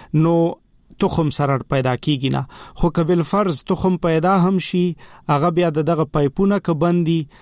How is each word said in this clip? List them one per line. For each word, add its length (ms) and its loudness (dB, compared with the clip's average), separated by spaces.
نو 420 2
تخم 300 0
سره 280 -2
پیدا 380 -2
کیږي 360 -2
نه. 140 -4
خو 160 0
که 140 0
بالفرض 600 0
تخم 340 -2
پیدا 400 2
هم 200 2
شي، 380 -2
هغه 200 2
بیا 200 0
د 120 -2
دغه 220 0
پایپونه 560 0
که 140 -2
بند 320 0
دي، 220 -2